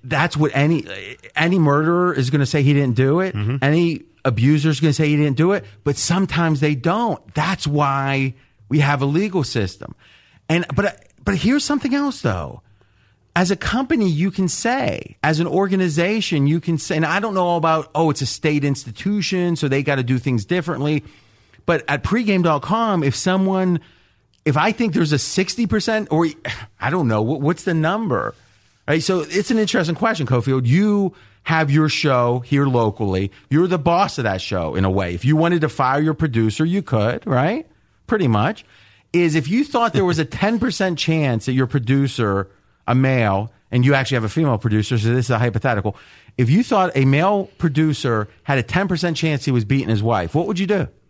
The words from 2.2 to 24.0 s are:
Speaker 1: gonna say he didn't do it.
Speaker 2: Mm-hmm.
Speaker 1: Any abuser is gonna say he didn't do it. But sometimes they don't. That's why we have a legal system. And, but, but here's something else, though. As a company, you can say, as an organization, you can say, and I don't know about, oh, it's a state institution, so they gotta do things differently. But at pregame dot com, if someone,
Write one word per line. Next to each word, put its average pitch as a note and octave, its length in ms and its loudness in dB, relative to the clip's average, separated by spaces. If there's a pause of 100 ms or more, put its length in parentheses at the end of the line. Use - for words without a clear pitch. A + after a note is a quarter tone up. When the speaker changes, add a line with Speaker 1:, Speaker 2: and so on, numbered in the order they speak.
Speaker 1:
gonna C#3+ 160 2
say D3 180 0
he C#3+ 120 4
didn't C#3 200 2
do C3+ 260 2
it. F#3+ 140 -2
Speaker 2:
Mm-hmm. G#2+ 300 -4
Speaker 1:
Any E3 380 2 (200)
abuser C3+ 460 2
is D3+ 120 0
gonna D3+ 120 4
say D#3 160 2
he D3 80 2
didn't D3 220 0
do F3 140 2
it. G3+ 120 -2 (180)
But C#3+ 140 -2
sometimes E3+ 640 0
they D3+ 140 0
don't. F3+ 480 -2 (120)
That's E3+ 320 -2
why C#3 680 0 (340)
we D3+ 120 2
have C#3+ 200 2
a C#3 60 0
legal F3 380 0
system. - 500 -6 (540)
And, E3+ 160 0 (120)
but, G3 280 -2 (200)
but G3+ 100 0
here's G#3+ 300 0
something C#4 280 -2
else, C#4+ 280 -2
though. F2+ 420 -4 (720)
As F3+ 160 0
a F#3+ 60 0
company, A#3+ 520 0
you E3+ 220 0
can F#3+ 160 -2
say, A#3 800 -4
as D#3 160 2
an E3+ 80 0
organization, F#3 1000 0
you D#3 140 2
can E3 180 -2
say, - 160 -4
and D#3+ 100 0
I E3 140 -2
don't G#3 160 -4
know F3 220 0
about, D#3+ 400 0
oh, D#3+ 140 2
it's C#3 120 -2
a B2+ 40 -2
state D3+ 360 -2
institution, F3 920 -2
so D#3 100 -4
they C3+ 160 0
gotta C3+ 220 -2
do B2+ 140 0
things A#2+ 260 -2
differently. D3+ 580 -2 (640)
But D#3+ 220 0
at C#3+ 160 -2
pregame G3+ 400 0
dot D#3 180 2
com, G#3 400 0
if C#3 140 0
someone, F#3 640 0 (640)